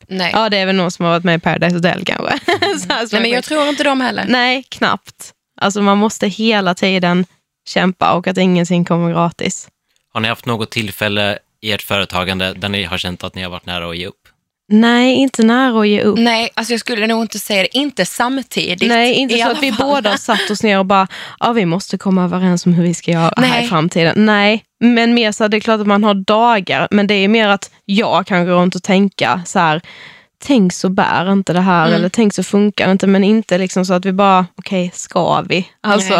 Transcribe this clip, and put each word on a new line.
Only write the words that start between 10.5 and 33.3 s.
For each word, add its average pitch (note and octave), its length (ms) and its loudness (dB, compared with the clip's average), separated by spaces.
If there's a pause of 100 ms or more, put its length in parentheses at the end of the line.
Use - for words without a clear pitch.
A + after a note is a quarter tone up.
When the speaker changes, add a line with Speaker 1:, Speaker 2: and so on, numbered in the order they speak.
Speaker 3:
tillfälle G#2 640 -4 (240)
i G#2+ 100 -6
ert G2 100 -4
företagande F#2 720 -4
där F#2+ 160 -8
ni G2+ 140 -4
har F2+ 140 -6
känt F2+ 260 -8
att F#2 120 -12
ni F#2+ 80 -10
har F2+ 60 -10
varit F2 160 -14
nära F2 240 -8
att E2+ 80 -10
ge F2 100 -10
upp? - 80 -16 (520)
Speaker 2:
Nej, A#3+ 460 4
inte B3+ 300 0
nära A#3 360 2
att G#3+ 80 2
ge G#3 140 2
upp. G#3+ 180 0
Speaker 1:
Nej, A#3 340 0
alltså A3+ 200 -2
jag A3+ 60 -4
skulle A3 280 -4
nog A3+ 140 0
inte G#3+ 180 -8
säga G3 220 -2
det. - 160 -2
Inte C4+ 280 -2
samtidigt, A#3 840 -2
Speaker 2:
Nej, A#3+ 240 2
inte A#3+ 220 0
Speaker 1:
i A#3 40 0
Speaker 2:
så A#3 60 0
Speaker 1:
alla A#3+ 100 0
Speaker 2:
att D4 80 -4
vi C4 80 0
Speaker 1:
fall. C4 160 0
Speaker 2:
båda C#4+ 220 0
har D4 80 0
satt A#3+ 340 -2
oss G#3+ 120 -4
ner G3+ 160 4
och F#3+ 60 0
bara, F#3+ 220 2 (320)
"Ja, A#3 140 0
vi A3+ 120 2
måste F3 320 -4
komma F#3 260 2
överens F3+ 420 0
om F3+ 80 4
hur E3+ 100 2
vi F3 100 2
ska - 180 -4
göra E3 260 2
här B3+ 80 4
i B3+ 40 2
Speaker 1:
Nej. A#3+ 180 0
Speaker 2:
framtiden." F3 580 2
Nej, G#3 380 2 (160)
men A#3 340 4
mer A3+ 180 2
så A3+ 120 -2
är G#3+ 60 2
det G#3+ 100 0
klart A3 220 0
att G3+ 60 0
man G3+ 160 4
har G#3 100 4
dagar, G3+ 800 2
men G#3 160 2
det G#3 60 2
är G3 140 2
mer A3 200 4
att G3+ 240 0 (140)
jag F#3+ 420 0
kan F3 180 2
gå F3+ 60 0
runt F3+ 240 2
och F3+ 80 -8
tänka F#3 640 0
så - 140 -2
här, E3 220 2 (600)
"Tänk G3+ 300 2
så - 160 -2
bär F3+ 420 0
inte G3 220 0
det F3+ 80 2
här", F3+ 260 2
Speaker 1:
Mm. E3 80 2
Speaker 2:
eller F3 140 0
"Tänk G#3+ 240 2
så F#3+ 100 -4
funkar G#3 420 0
det F#3 60 2
inte", F#3+ 160 2
men G3 160 4
inte G3+ 340 2